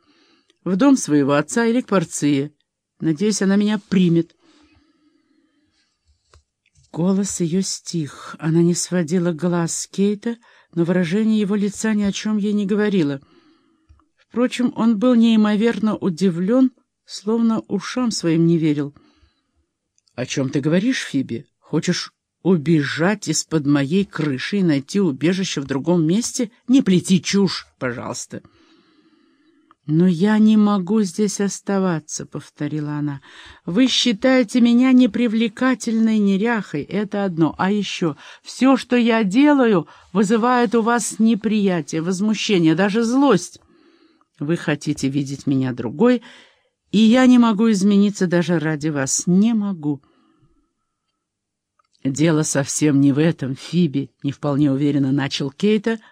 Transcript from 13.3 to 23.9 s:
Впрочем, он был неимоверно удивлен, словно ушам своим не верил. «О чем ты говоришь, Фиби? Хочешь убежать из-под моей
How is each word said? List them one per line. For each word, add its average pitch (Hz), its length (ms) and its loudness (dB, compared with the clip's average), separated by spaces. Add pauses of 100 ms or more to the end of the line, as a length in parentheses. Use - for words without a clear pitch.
Впрочем, 247 600 -2
он 226 200 2
был 254 180 2
неимоверно 220 840 2
удивлен, 190 760 0 (340)
словно 226 600 -2
ушам 226 440 -4
своим 165 360 0
не 170 100 4
верил. 147 380 -2 (1200)
«О 127 100 -8
чем - 240 -4
ты 143 120 -2
говоришь, 185 400 0
Фиби? 180 440 -6 (140)
Хочешь - 540 -4 (300)
убежать 160 840 0
из-под 156 380 -4
моей 147 400 0